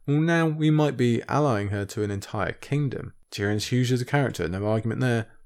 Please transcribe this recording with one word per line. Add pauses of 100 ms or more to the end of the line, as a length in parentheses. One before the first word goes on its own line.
Well,
now
we
might
be
allying
her
to
an
entire
kingdom. (180)
Tyrion's
huge
as
a
character,
no
argument
there, (180)